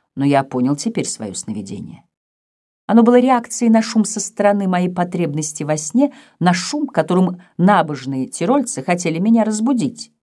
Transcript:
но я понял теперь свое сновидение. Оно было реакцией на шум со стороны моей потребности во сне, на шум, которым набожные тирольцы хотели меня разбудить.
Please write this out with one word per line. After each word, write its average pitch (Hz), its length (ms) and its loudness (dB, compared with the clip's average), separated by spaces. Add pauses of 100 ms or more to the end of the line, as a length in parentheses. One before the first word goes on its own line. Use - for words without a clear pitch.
(160)
но 135 100 -2
я 139 180 4
понял 131 320 0
теперь - 320 -4
свое 104 260 -10
сновидение. 98 680 -12 (840)
Оно 226 140 4
было 240 180 6
реакцией 240 520 2
на 220 100 6
шум 220 240 0
со - 140 -8
стороны 202 480 0
моей 180 220 0
потребности 175 760 -4
во 151 120 -2
сне, 254 380 0 (260)
на 175 140 2
шум, 294 320 -4
которым 180 560 0 (160)
набожные 143 720 0
тирольцы 247 560 -2
хотели 175 340 -2
меня 220 260 2
разбудить. 214 680 -2 (120)